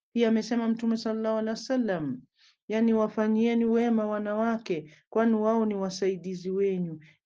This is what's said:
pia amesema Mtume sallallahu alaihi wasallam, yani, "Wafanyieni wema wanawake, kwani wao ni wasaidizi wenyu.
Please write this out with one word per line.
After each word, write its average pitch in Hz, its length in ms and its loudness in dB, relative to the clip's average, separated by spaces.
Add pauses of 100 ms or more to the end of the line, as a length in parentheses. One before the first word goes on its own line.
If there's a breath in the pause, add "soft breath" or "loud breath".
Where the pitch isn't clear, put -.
(140)
pia 233 160 2
amesema 226 380 0
Mtume 226 300 0
sallallahu 220 400 -2
alaihi 220 120 -2 (100)
wasallam, 190 640 -2 (460 soft breath)
yani, 226 260 2
"Wafanyieni 220 720 2
wema 226 420 2
wanawake, 208 840 -2 (180 loud breath)
kwani 226 260 2
wao 220 300 2
ni 208 100 -2
wasaidizi 185 760 -4
wenyu. 185 480 -2 (260 loud breath)